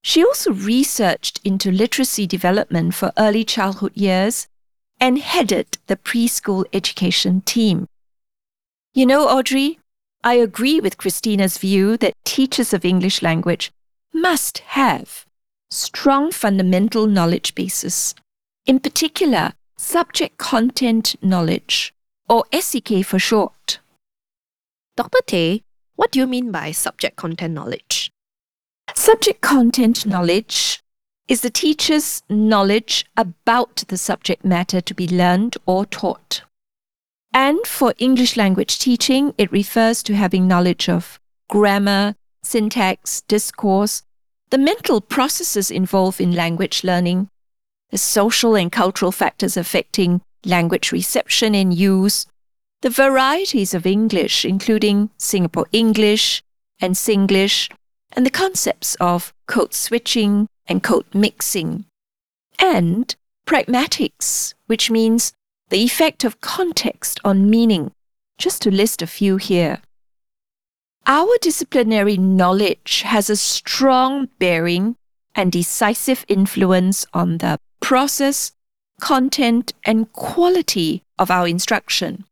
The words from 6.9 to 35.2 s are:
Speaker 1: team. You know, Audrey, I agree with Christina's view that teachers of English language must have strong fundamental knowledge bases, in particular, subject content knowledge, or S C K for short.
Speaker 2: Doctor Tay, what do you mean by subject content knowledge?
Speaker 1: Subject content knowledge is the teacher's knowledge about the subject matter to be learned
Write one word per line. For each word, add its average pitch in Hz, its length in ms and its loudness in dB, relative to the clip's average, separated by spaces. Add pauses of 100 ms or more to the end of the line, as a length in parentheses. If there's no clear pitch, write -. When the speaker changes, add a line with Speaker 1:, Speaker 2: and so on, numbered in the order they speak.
Speaker 1:
team. 214 460 0 (1040)
You 262 120 4
know, 277 220 4
Audrey, 269 520 0 (440)
I 240 120 4
agree 240 440 2
with 196 180 -2
Christina's 196 600 -2
view 196 380 2
that 196 260 0
teachers 262 500 0
of 185 120 -2
English 185 360 2
language 170 500 -2 (420)
must 330 460 -2
have - 680 -2 (440)
strong 277 600 0
fundamental 196 720 0
knowledge 175 480 0
bases, - 640 -6 (500)
in 262 140 4
particular, 269 720 -2 (260)
subject - 600 -4
content 233 840 0
knowledge, 175 720 -2 (340)
or 233 240 2
S 330 160 -2
C 247 140 -4
K 190 220 0
for 190 160 -2
short. - 600 -2 (1160)
Speaker 2:
Doctor 508 320 0
Tay, 175 360 0 (320)
what - 180 0
do 269 60 2
you 262 80 2
mean 247 220 -4
by 156 220 -6
subject - 460 -6
content 165 360 -6
knowledge? - 560 -8 (840)
Speaker 1:
Subject 440 460 2
content 240 640 2
knowledge 180 760 -2 (460)
is 254 140 0
the 240 80 -4
teacher's 302 800 0
knowledge 214 760 2 (120)
about 233 720 -2
the 185 80 -6
subject - 480 -4
matter 180 340 0
to 175 140 -8
be 175 160 -4
learned 180 560 2